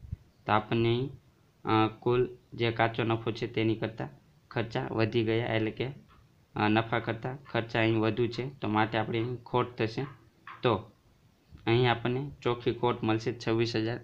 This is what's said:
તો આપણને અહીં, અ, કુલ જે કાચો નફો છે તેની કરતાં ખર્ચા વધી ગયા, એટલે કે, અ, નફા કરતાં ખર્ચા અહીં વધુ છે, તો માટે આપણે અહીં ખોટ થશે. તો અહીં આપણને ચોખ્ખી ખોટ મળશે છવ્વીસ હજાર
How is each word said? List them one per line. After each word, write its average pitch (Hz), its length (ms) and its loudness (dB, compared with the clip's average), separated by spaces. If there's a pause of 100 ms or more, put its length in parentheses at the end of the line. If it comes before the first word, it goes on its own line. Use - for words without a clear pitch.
(440)
તો 107 80 2
આપણને 113 360 2
અહીં, 123 200 0 (560)
અ, 107 80 0 (320)
કુલ 123 160 4 (340)
જે 117 140 0 (100)
કાચો 113 260 2
નફો 113 280 0
છે 113 140 -6
તેની 113 280 0
કરતાં 113 340 -6 (420)
ખર્ચા 127 400 -4
વધી 110 340 2
ગયા, 113 320 0
એટલે 107 140 0
કે, 120 160 -4 (680)
અ, 107 140 2
નફા 113 320 2
કરતાં 127 440 -6
ખર્ચા 117 360 -2
અહીં 110 200 4
વધુ 113 260 2
છે, 123 180 -4 (160)
તો 107 80 -4
માટે 110 300 2
આપણે 113 200 -2
અહીં 120 260 -4
ખોટ 123 320 0
થશે. - 260 -2 (600)
તો 120 100 4 (960)
અહીં 120 240 6
આપણને 123 400 -2 (120)
ચોખ્ખી 120 300 0
ખોટ 120 320 0
મળશે 113 260 0 (120)
છવ્વીસ 113 340 0
હજાર 113 280 -2